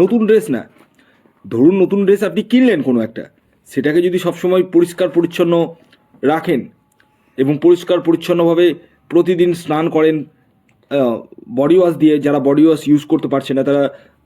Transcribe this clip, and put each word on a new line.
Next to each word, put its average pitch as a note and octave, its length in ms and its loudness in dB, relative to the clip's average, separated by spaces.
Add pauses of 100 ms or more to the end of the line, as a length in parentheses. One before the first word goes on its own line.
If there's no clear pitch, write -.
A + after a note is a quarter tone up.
নতুন F#3+ 260 2
ড্রেস G#3+ 240 2
না, A#2 120 -4 (840)
ধরুন A#2+ 380 2
নতুন G3 240 -2
ড্রেস G3 220 2
আপনি E3+ 120 -6 (100)
কিনলেন A#3+ 320 2
কোনো B2 240 0
একটা, - 180 -12 (460)
সেটাকে D3+ 360 -2
যদি F3+ 200 -2
সবসময় F3+ 360 -2 (120)
পরিষ্কার F3 420 0
পরিচ্ছন্ন E3+ 380 0 (680)
রাখেন D#3 380 -2 (800)
এবং C3+ 160 0 (100)
পরিষ্কার F3 420 2
পরিচ্ছন্নভাবে E3+ 600 0 (440)
প্রতিদিন F3 440 0
স্নান D#3+ 300 -4 (120)
করেন, D#3 200 2 (760)
আহ, B2+ 260 -2 (420)
বডি D3 200 2
ওয়াশ F3 240 2
দিয়ে, D#3 120 4 (120)
যারা C#3+ 200 0
বডি D3 200 2
ওয়াশ D#3 220 2
ইউজ D3 140 2 (100)
করতে D#3 200 -2
পারছে C#3 220 -4
না C3 140 -2
তারা C#3+ 160 0 (420)